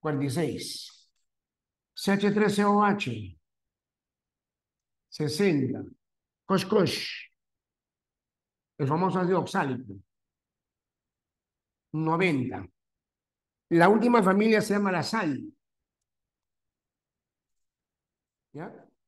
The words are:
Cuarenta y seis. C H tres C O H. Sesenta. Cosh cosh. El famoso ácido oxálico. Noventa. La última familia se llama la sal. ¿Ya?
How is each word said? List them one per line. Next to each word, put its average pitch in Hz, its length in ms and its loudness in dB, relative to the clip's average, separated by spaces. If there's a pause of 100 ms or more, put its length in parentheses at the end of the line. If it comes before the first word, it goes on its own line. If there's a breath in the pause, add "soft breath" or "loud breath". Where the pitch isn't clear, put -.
Cuarenta 143 260 -4
y 135 40 -4
seis. - 760 -8 (840)
C - 180 -2
H 196 200 2
tres 208 240 2
C 202 80 2
O 208 180 4
H. 113 560 -2 (1700)
Sesenta. 151 760 -2 (640)
Cosh 190 240 0
cosh. - 640 -2 (1500)
El 143 100 -2
famoso 185 320 0
ácido 180 200 0
oxálico. 131 540 -6 (2000)
Noventa. 156 720 0 (1040)
La 170 200 6
última 233 320 4
familia 208 400 4
se 208 100 -2
llama 202 180 0
la 175 120 0
sal. 151 400 -4 (3000)
¿Ya? 160 200 -14 (360)